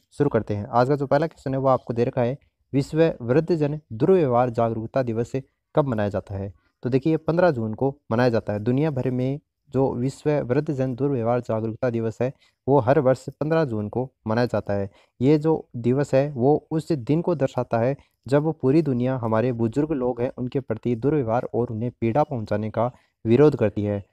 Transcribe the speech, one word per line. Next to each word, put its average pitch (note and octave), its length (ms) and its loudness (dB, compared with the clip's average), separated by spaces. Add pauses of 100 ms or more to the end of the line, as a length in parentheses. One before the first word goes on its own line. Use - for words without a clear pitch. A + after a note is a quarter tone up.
(120)
शुरू - 180 0
करते G#2+ 240 -2
हैं। G2+ 140 -4
आज B2 200 2
का D3 80 2
जो C#3 100 -4
पहला C#3+ 200 2
क्वेश्चन - 280 -8
है C3+ 60 -2
वो C3+ 100 0
आपको B2+ 240 0
दे A#2 100 0
रखा B2+ 180 -2
है, A#2+ 160 -2 (340)
विश्व C#3+ 300 0 (200)
वृद्धजन D3+ 580 0 (140)
दुर्व्यवहार B2+ 580 2
जागरूकता A2+ 520 -2
दिवस A#2 280 -4 (420)
कब D3 140 2
मनाया G#2+ 220 0
जाता G2 240 -6
है? G2 180 -8 (300)
तो B2+ 80 -4
देखिए, C3+ 220 0
ये D#3+ 60 2
पन्द्रह E3+ 340 2
जून A2 220 -4
को C3+ 220 -2 (140)
मनाया A#2+ 200 2
जाता G#2+ 220 -2
है। G#2 80 -4
दुनिया C3 320 0
भर C3 200 -4
में B2+ 260 -4 (320)
जो C3 240 0
विश्व C3 360 -4 (120)
वृद्धजन C3 520 -2
दुर्व्यवहार B2 460 -2
जागरूकता A2+ 500 -4
दिवस A2+ 300 -2
है C3 120 -2 (340)
वो C#3 140 4
हर B2+ 200 4
वर्ष B2+ 300 2
पन्द्रह D#3+ 340 -2
जून G#2+ 240 -4
को A#2+ 140 -4 (240)
मनाया A2+ 200 0
जाता G#2+ 260 -4
है। G2+ 160 -4 (320)
ये C#3 180 4
जो D#3+ 140 0 (240)
दिवस B2+ 380 0
है C#3 160 2
वो C#3 240 2 (160)
उस D#3+ 220 -4
दिन C#3+ 280 0
को F3 140 0
दर्शाता C3 440 -2
है B2 160 0 (320)
जब D3 260 2
पूरी C#3+ 300 2
दुनिया C3 340 -2
हमारे A#2 360 0
बुजुर्ग A#2+ 400 -2
लोग B2 280 -2
हैं B2 180 -2
उनके B2+ 220 -4
प्रति - 360 -4
दुर्व्यवहार B2 480 0
और A#2 260 -2
उन्हें A2+ 220 -4
पीड़ा A#2 300 0
पहुंचाने G#2+ 480 -4
का A#2 200 0 (340)
विरोध C3+ 320 6
करती G#2 280 0
है। G2+ 180 -2 (100)